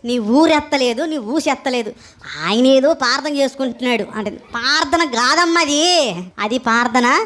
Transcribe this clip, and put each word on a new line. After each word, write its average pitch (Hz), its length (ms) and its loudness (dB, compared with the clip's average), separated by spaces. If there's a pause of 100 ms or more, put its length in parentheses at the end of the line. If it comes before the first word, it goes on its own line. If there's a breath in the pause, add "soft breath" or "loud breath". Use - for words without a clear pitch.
నీ 240 140 -2
ఊరెత్తలేదు, 277 840 2
నీ 311 160 -4
ఊసెత్తలేదు, 247 720 -4 (540 soft breath)
ఆయన 226 200 2
ఏదో 269 260 4
ప్రార్థన 277 440 -2
చేసుకుంటున్నాడు" 247 680 -2 (100)
అంటే, 208 160 -6
"ప్రార్థన 294 760 -2
కాదమ్మా 311 560 2
అది, 294 560 2 (220)
అది 220 200 -2
ప్రార్థన 247 680 2